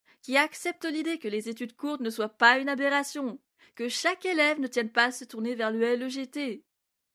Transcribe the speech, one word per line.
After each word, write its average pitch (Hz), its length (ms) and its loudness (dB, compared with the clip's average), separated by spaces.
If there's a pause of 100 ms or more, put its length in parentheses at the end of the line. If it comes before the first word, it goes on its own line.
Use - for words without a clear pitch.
(220)
qui 254 160 0
accepte 330 480 -2
l'idée 320 340 -4
que - 80 -8
les 214 200 -4
études 233 280 -8
courtes 285 260 -4
ne 226 80 -2
soient 220 200 -4
pas 233 280 6
une 269 120 -2
aberration, 277 680 0 (360)
que 240 140 -4
chaque 359 360 -2
élève 302 340 2
ne 262 80 0
tienne 226 240 -2
pas 240 140 4
à 254 60 0
se 254 120 -12
tourner 226 300 -4
vers 220 180 0
le 226 120 2
L 240 200 2
E 262 60 -4
G 262 160 -6
T. 262 400 -6 (500)